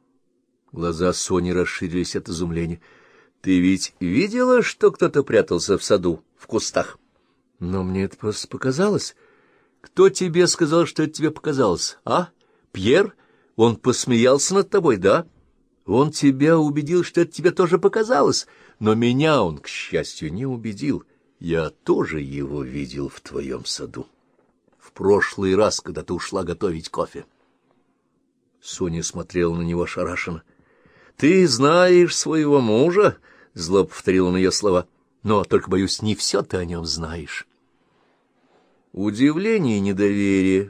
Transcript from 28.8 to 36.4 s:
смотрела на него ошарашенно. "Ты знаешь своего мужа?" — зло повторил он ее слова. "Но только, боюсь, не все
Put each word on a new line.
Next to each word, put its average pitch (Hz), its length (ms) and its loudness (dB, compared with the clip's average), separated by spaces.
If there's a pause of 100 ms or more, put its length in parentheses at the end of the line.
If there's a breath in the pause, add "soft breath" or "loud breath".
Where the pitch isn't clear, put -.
смотрела 85 540 -4
на 85 80 -4
него 85 180 -2
ошарашенно. 85 640 -8 (720 soft breath)
"Ты 180 300 4
знаешь 170 680 4
своего 147 460 2
мужа?" — 151 560 4 (380 soft breath)
зло 90 280 2
повторил 92 440 0
он 90 100 0
ее 92 140 2
слова. 90 360 0 (360)
"Но 104 200 2
только, 95 280 0
боюсь, 95 320 -2
не 107 120 0
все - 280 -2